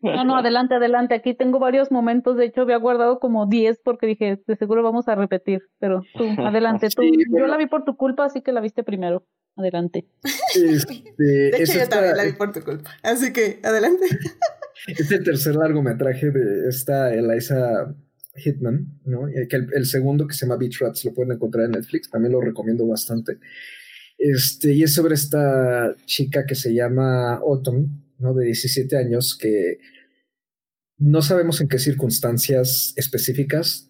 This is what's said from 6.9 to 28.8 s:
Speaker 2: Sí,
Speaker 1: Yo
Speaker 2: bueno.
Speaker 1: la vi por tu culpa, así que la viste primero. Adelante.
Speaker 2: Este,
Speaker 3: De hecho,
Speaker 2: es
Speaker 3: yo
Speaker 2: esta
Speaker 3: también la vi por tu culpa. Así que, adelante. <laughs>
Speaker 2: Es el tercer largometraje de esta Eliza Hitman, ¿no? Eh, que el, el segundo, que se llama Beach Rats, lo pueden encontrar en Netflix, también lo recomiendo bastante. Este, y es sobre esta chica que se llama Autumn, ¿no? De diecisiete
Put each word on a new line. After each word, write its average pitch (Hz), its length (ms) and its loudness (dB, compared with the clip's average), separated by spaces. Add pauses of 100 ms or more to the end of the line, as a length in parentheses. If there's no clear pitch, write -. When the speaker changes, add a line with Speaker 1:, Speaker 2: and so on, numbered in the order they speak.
Speaker 2:
Sí, 330 80 6 (160)
Speaker 1:
Yo 233 60 -2
Speaker 2:
bueno. - 160 2
Speaker 1:
la 302 100 0
vi 311 80 0
por 302 180 -2
tu - 140 -4
culpa, 269 260 0
así 277 160 -4
que - 100 -4
la 240 120 -2
viste 214 200 -6
primero. 185 440 -4 (300)
Adelante. 175 500 -4 (480)
Speaker 2:
Este, 160 500 2 (140)
Speaker 3:
De 139 300 4
hecho, - 160 2
Speaker 2:
es 156 100 0
Speaker 3:
yo 180 80 2
Speaker 2:
esta 208 140 0
Speaker 3:
también 185 200 4
la 202 80 0
vi 202 80 0
por 208 180 -4
tu 160 120 -12
culpa. - 280 -10 (120)
Así 247 320 0
que, 208 280 0
adelante. 233 440 2
<laughs> - 800 -6
Speaker 2:
Es 156 260 -2
el 190 100 0
tercer 151 340 0
largometraje 143 760 0
de 107 400 0
esta 131 420 -2
Eliza 117 840 -2 (420)
Hitman, 139 680 -4
¿no? 127 240 -4
Eh, 131 220 -4
que 143 60 0
el, 117 180 0
el 135 100 0
segundo, 139 420 0
que 143 60 -10
se - 140 -6
llama 123 100 -2
Beach 123 240 -4
Rats, 123 240 -4
lo - 80 -4
pueden 127 200 -2
encontrar 113 340 -2
en 117 60 -2
Netflix, - 360 -6
también 117 240 0
lo 127 80 2
recomiendo 113 460 -2
bastante. 113 500 -4 (800)
Este, 143 560 2
y 147 100 4
es 151 120 2
sobre 160 220 2
esta 131 800 0 (120)
chica 139 400 -2
que 139 80 -4
se 123 180 -2
llama 123 640 0
Autumn, 131 720 -2 (120)
¿no? 131 140 0
De 127 140 2
diecisiete 131 500 -2